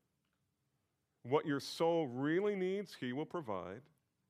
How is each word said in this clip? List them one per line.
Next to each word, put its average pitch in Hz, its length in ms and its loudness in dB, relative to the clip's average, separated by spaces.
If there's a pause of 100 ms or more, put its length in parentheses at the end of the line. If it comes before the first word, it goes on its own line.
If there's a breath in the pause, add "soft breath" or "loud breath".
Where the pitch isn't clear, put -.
(1200)
What 131 220 2
your 139 160 2
soul 165 460 2
really 156 480 2
needs, 190 400 -2
he 123 180 -4
will 147 120 -2
provide. 107 560 -6 (480)